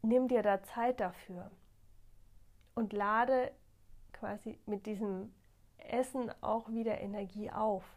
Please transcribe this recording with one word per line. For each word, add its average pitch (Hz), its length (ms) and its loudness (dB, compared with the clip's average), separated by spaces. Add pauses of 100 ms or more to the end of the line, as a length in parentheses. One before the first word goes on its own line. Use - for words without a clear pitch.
Nimm 247 260 6
dir 240 140 6
da 196 220 4
Zeit 247 360 0
dafür 180 520 -6 (1200)
und 214 180 -2
lade 233 580 2 (640)
quasi 214 520 -8
mit 202 200 -4
diesem 202 480 -4 (440)
Essen 247 540 -2 (100)
auch 226 280 0
wieder 226 300 0
Energie 202 520 -6
auf. 208 320 0 (140)